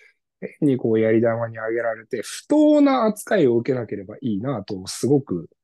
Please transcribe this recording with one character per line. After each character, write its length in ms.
変 80
に 80
こ 140
う 80
や 120
り 100
玉 280
に 80
上 160
げ 80
ら 140
れ 100
て、 160
不 260
当 340
な 240
扱 320
い 100
を 100
受 160
け 40
な 100
け 80
れ 80
ば 140
い 180
い 40
な 240
と、 240
す 200
ご 140
く 280